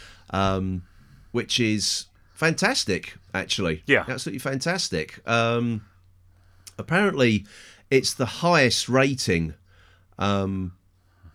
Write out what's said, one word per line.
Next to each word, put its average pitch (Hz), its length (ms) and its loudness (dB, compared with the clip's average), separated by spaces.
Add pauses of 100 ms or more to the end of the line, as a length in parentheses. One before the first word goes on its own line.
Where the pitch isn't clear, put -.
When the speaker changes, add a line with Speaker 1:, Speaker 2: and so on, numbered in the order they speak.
(320)
Speaker 1:
um, 95 500 -2 (500)
which - 280 -2
is 107 480 0 (260)
fantastic, 160 800 -2 (220)
actually. 87 500 -2
Speaker 2:
Yeah. 120 220 2
Speaker 1:
Absolutely 127 320 -8
fantastic. 135 880 -4
Um, 117 560 0 (920)
apparently, 135 680 2 (460)
it's 135 240 2
the - 100 -2
highest 156 640 2
rating, 117 640 2 (640)
um, 95 560 -2 (600)